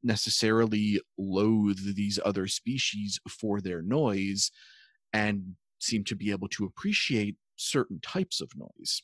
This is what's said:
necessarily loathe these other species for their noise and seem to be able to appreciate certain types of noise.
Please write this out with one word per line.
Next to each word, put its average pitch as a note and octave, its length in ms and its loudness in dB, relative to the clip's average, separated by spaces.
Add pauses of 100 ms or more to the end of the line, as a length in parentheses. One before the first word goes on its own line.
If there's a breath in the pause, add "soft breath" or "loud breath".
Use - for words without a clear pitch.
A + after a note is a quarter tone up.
necessarily A2 960 2 (180)
loathe G2+ 760 2
these G2+ 300 0
other G2 220 0
species G#2 800 -4
for G2+ 320 -2
their F2+ 220 -4
noise G2 680 0 (640 loud breath)
and G2+ 440 0 (220)
seem G#2 260 -2
to G#2+ 120 -4
be G2 140 -2
able G2 180 -2
to - 160 -4
appreciate G#2+ 720 -2 (200)
certain - 440 -2
types - 400 -4
of - 160 -10
noise. - 480 -6